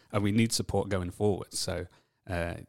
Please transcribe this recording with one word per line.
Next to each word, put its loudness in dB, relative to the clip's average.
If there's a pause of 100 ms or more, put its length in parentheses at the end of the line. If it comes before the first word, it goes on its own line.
(120)
and 2
we 4
need 4
support 0
going 0
forward. 0
So, -4 (440)
uh, -2 (140)